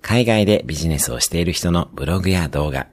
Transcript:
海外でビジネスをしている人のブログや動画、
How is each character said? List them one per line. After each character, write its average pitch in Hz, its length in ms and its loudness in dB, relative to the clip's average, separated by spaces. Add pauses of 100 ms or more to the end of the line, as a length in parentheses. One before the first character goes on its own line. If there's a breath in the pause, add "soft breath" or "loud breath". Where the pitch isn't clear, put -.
海 117 240 2
外 107 200 4
で 104 200 4
ビ 78 100 -6
ジ 76 120 -2
ネ 78 100 0
ス - 140 -2
を 60 80 -8
し - 80 -2
て 85 140 -2
い 85 40 0
る 85 60 -2
人 85 200 -2
の 85 220 0
ブ 67 120 -8
ロ 90 160 0
グ 90 80 0
や 90 180 0
動 73 240 -2
画、 65 220 -6